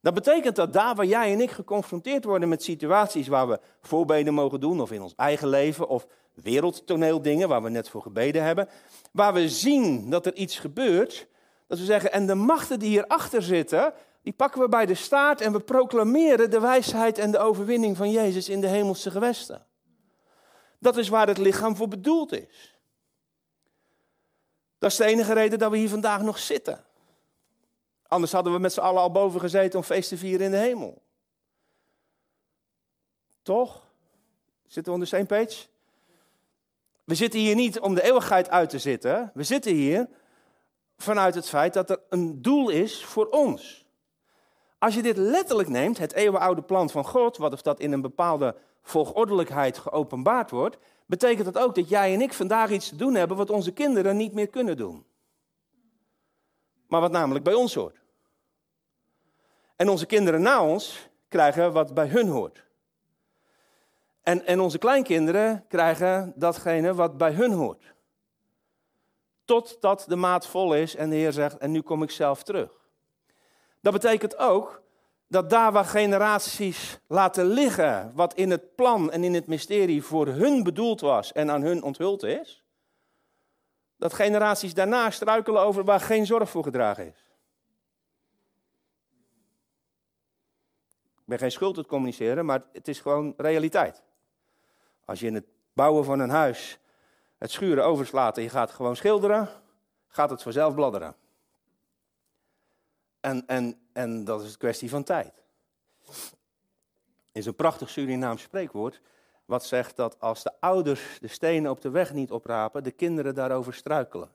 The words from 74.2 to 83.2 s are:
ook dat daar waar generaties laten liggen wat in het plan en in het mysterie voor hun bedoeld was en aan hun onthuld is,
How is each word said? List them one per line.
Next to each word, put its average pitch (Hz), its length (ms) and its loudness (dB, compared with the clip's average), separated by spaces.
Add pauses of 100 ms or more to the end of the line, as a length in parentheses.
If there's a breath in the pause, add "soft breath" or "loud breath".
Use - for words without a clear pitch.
ook 202 460 0 (440)
dat 180 240 0
daar 226 220 4
waar 202 120 4
generaties 202 1200 0
laten 180 400 2
liggen 175 680 0
wat 170 200 0
in 185 160 0
het - 240 -4
plan 226 360 2
en 165 140 -4
in 180 100 0
het 170 120 -2
mysterie 160 560 -2
voor 151 240 0
hun 220 360 2
bedoeld 202 380 -2
was 139 320 0
en 151 180 -2
aan 147 120 -2
hun 170 200 -2
onthuld 175 400 -4
is, 151 420 -8 (1300)